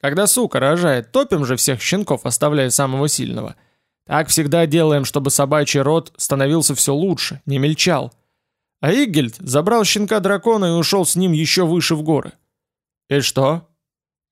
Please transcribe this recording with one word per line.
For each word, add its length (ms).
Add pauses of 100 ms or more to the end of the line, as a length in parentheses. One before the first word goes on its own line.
Когда 240
сука 320
рожает, 540
топим 320
же 120
всех 240
щенков, 460
оставляя 440
самого 380
сильного. 460 (500)
Так 240
всегда 380
делаем, 380
чтобы 260
собачий 500
род 360
становился 580
всё 200
лучше, 520
не 120
мельчал. 540 (680)
А 120
Иггельд 460
забрал 460
щенка 340
дракона 480
и 40
ушёл 360
с 80
ним 160
ещё 360
выше 280
в 80
горы». 300 (760)
«И 120
что?» 480 (640)